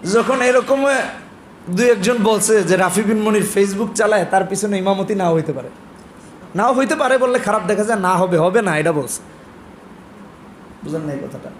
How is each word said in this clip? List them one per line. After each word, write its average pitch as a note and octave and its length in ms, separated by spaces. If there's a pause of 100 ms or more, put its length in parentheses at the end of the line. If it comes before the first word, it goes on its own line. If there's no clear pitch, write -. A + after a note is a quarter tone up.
(120)
যখন B3 300
এরকম B3+ 380 (880)
দুই G#3+ 200
একজন A3 320
বলছে G#3+ 400
যে F3+ 140
রাফি F#3 260
বিন G#3+ 200
মনির G#3 320
Facebook G3+ 400
চালায়, G#3 360
তার F#3+ 140
পিছনে G3+ 340
ইমামতি F#3+ 360
নাও F3+ 200
হইতে D#3 180
পারে। B2 160 (880)
নাও A3 180
হইতে C4+ 240
পারে C4 220
বললে B3 200
খারাপ G#3 280
দেখা G#3 180
যায়, A3 160
না F#3 160
হবে, F3 220
হবে F#3 240
না, E3 160
এটা D#3+ 140
বলছে। C#3 280 (1600)
বুঝেন D#3 180
না D3+ 100
এই C#3 60
কথাটা? C3+ 420